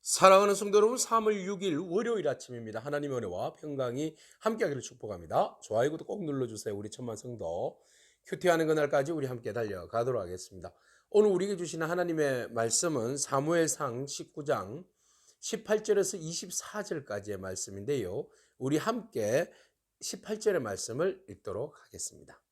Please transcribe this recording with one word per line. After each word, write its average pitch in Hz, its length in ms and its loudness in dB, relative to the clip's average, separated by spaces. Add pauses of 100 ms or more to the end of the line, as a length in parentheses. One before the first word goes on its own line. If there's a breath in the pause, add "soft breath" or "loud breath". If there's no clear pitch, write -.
(120)
사랑하는 196 420 10
성도 202 220 0
여러분, 220 220 6
삼월 214 480 2
육 196 160 -4
일 170 160 0
월요일 190 500 0
아침입니다. 117 520 -6
하나님의 143 360 -4
은혜와 107 380 -4
평강이 143 600 -4 (260 loud breath)
함께하기를 202 420 -2
축복합니다. 107 800 -4
좋아요, 120 280 2
구독 160 160 -10
꼭 202 180 -6
눌러주세요. 117 520 -4
우리 104 140 -8
천만 120 260 -10
성도 104 640 -6 (460 soft breath)
큐티하는 170 400 2
그날까지 147 440 2
우리 151 160 -2
함께 120 280 -6
달려가도록 113 680 -2
하겠습니다. 90 500 -10 (380 soft breath)
오늘 214 220 8
우리에게 190 260 2
주시는 165 320 -4
하나님의 156 600 0
말씀은 117 680 0
사무엘상 143 920 0
십구 151 380 -10
장 127 400 -2 (560 soft breath)
십팔 214 420 -2
절에서 202 360 2
이십사 175 640 -8
절까지의 104 560 -6
말씀인데요. 101 920 -4 (300 soft breath)
우리 135 180 0
함께 151 720 0 (520 soft breath)
십팔 214 380 -8
절의 190 200 2
말씀을 123 680 -4
읽도록 104 560 -8
하겠습니다. - 520 -14 (140)